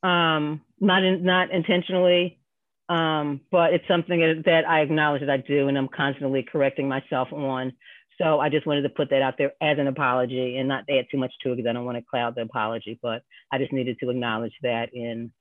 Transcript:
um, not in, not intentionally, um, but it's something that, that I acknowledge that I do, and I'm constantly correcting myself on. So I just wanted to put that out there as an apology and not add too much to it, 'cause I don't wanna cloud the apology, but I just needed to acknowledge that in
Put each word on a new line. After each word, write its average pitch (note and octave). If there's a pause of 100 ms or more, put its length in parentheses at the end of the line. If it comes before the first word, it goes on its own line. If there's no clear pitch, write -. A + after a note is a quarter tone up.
um, D#3+ (180)
not F#3+
in, F#3
not F3+
intentionally, F3+ (480)
um, D#3 (100)
but E3+
it's E3+
something F3
that, D#3+
that E3
I D#3+
acknowledge D3+
that C#3+
I C#3
do, C#3
and C#3
I'm C3+
constantly C#3
correcting C#3
myself C3
on. C3 (460)
So D#3
I D3+
just C#3+
wanted C#3+
to C#3+
put C#3
that C3+
out C3
there C#3 (100)
as D3+
an C#3+
apology B2+
and C3
not C3
add C3
too C#3
much B2+ (100)
to C3
it, A#2+
'cause A#2+
I A#2
don't A#2+
wanna A#2+
cloud A#2+
the A#2+
apology, A2+
but A#2+ (300)
I C3
just C3
needed B2+
to B2
acknowledge A#2
that A#2+
in A#2